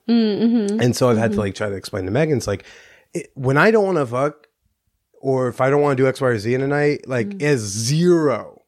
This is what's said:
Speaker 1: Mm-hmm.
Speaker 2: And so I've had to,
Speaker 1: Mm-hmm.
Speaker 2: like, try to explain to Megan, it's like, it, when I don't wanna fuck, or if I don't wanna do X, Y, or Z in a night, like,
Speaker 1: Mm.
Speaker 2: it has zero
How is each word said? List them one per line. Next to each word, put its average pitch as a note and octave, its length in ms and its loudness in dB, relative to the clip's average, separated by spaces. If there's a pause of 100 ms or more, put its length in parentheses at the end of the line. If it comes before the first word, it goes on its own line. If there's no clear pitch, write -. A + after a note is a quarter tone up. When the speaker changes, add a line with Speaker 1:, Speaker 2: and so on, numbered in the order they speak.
Speaker 1:
Mm-hmm. A3 720 0
Speaker 2:
And B2 160 2
so B2+ 140 2
I've A2+ 80 2
had A2 140 0
to, G#2 40 -2
Speaker 1:
Mm-hmm. G#2 60 -2
Speaker 2:
like, G2 140 -4
try G#2+ 140 -6
to G2 60 -6
explain F#2+ 300 -8
to F#2+ 60 -6
Megan, D3 260 0
it's - 100 -4
like, G2+ 160 -4 (500)
it, - 200 -10
when C3 240 0
I F#3 140 6
don't G#3+ 140 2
wanna E3+ 200 0
fuck, C3 420 -4 (720)
or C3 280 -2
if A#2 140 -6
I C3 100 2
don't D3 100 4
wanna C#3+ 140 2
do C3 120 2
X, B2+ 140 -2
Y, C3+ 60 2
or A#2 100 2
Z A2 160 -2
in B2+ 80 0
a C3+ 60 -2
night, D3 400 0
like, A#2+ 220 -4
Speaker 1:
Mm. G3 120 -10
Speaker 2:
it D3 60 -2
has C#3+ 140 2
zero B2 960 0 (120)